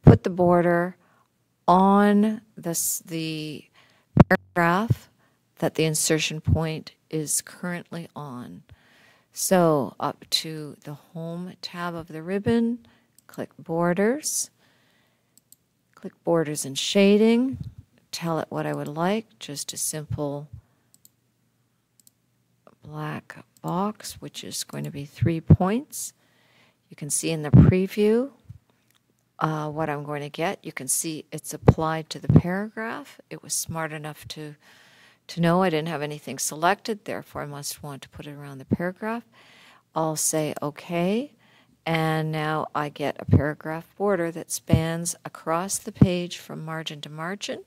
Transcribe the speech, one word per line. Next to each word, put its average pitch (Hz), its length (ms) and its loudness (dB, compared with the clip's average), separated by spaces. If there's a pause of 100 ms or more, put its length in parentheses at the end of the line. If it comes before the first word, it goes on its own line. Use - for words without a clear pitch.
put - 200 10
the 196 60 2
border 175 680 4 (680)
on 202 720 6 (140)
this, - 440 -4
the 160 680 -8 (640)
paragraph 180 800 2 (480)
that - 180 -2
the 160 100 2
insertion 156 540 0
point 160 540 0 (160)
is 156 320 -2
currently 170 760 -10
on. 139 460 -14 (720)
So 160 680 4
up - 300 -6
to 156 540 -4
the 151 100 -12
Home 170 680 -10
tab 175 340 -8
of 165 120 -10
the 160 160 -12
ribbon, 233 600 0 (420)
click - 300 -12
Borders, 175 920 0 (1500)
click - 180 -16 (100)
Borders 156 420 0
and 139 120 -6
Shading, 220 800 4 (540)
tell 165 280 -4
it - 100 -4
what 151 160 -4
I 151 80 -2
would 143 140 -6
like, 180 520 -2
just - 340 -10
a 160 40 -10
simple 147 720 -6 (2250)
black 151 640 -12 (200)
box, 185 580 -6
which - 220 -14
is - 200 -10
going 147 200 -8
to 147 80 -8
be 143 140 -10
three 165 360 0
points. - 720 2 (760)
You - 60 -20
can 147 140 -10
see 156 220 -2
in 160 100 -2
the 147 80 -4
preview, 208 800 6 (1120)
uh, 156 300 -2
what 156 200 -4
I'm 147 140 -6
going 147 180 -6
to 147 80 -10
get. 165 340 -6
You 160 80 -12
can - 160 -12
see 156 440 -4
it's - 220 -12
applied 160 580 2
to 143 80 -10
the - 80 -14
paragraph. 214 920 2 (100)
It 160 140 -16
was - 100 -8
smart 160 380 -6
enough 151 380 -12
to, 151 260 -14 (720)
to - 140 -4
know 170 220 4
I 180 80 2
didn't 156 180 -2
have 147 140 -6
anything 147 340 -10
selected, 190 680 -2
therefore 120 360 -10
I 147 60 -8
must 143 340 -12
want 143 220 -12
to - 60 -20
put 151 180 -16
it 147 60 -14
around 143 260 -16
the - 60 -16
paragraph. 214 580 -4 (720)
I'll 160 200 0
say 156 460 -2
okay, 175 720 -4 (520)
and 160 460 0
now 156 440 -2
I 147 140 -2
get 143 300 -6
a - 60 -8
paragraph 156 720 0
border 185 340 0
that 170 200 -12
spans 165 640 -4 (100)
across 165 540 -6
the - 120 -14
page 180 460 -2
from 156 260 -14
margin 160 380 -10
to 147 80 -16
margin. 185 580 -10